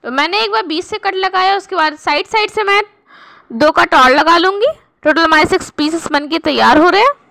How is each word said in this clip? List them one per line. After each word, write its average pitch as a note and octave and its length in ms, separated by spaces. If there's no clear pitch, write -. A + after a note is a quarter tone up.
तो B3+ 80
मैंने D#4+ 320
एक G#4 80
बार A4 140
बीच D#4+ 200
से G#4+ 120
cut G4 180
लगाया, F#4+ 420
उसके F#4+ 180
बाद D#4 220
side E4 300
side G#4+ 240
से G#4+ 120
मैं G4+ 180
दो C4+ 200
cut F4 240
और C4 160
लगा D#4+ 260
लूँगी। G4+ 340
Total D4+ 180
हमारे D#4 240
six - 260
pieces D#4 400
बन D4 160
के D#4+ 140
तैयार B3 360
हो E4 120
रहे F#4+ 120
हैं। C#5 120